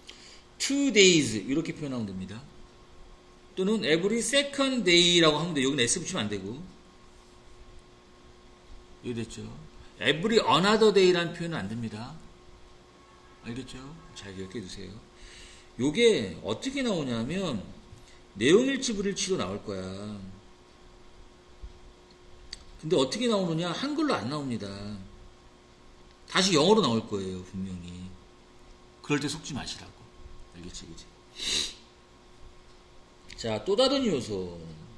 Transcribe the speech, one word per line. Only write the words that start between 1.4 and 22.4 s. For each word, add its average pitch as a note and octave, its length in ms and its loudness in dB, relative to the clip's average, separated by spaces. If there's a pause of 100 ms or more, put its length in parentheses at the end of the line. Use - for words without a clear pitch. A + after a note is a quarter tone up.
표현하면 B2+ 320 -6
됩니다. F#2+ 340 -10 (1120)
또는 G3 300 0
every F3+ 340 2
second C4+ 640 0
day라고 F3 540 8
하면 E3 160 -2
돼요. C3+ 140 2
여기는 C#3+ 160 2
S - 160 0
붙이면 D#3+ 240 -4
안 G#2 60 -4
되고. G2+ 320 -8 (2500)
이해됐죠? A2+ 400 -8 (580)
Every G#3 380 2
another G3+ 520 6
day라는 F3+ 420 4
표현은 E3+ 240 -6
안 G2 120 -6
됩니다. A2+ 480 -8 (1300)
알겠죠? B2 340 -12 (380)
잘 G2 200 -14
기억해 F#2+ 240 -10
두세요. F#2 320 -12 (880)
요게 D3 640 2
어떻게 C4+ 380 -4
나오냐면 D3 840 -4 (680)
내용일치 A3+ 640 2
불일치로 F#3+ 420 -2
나올 G2+ 260 -4
거야. G2 560 -8 (2500)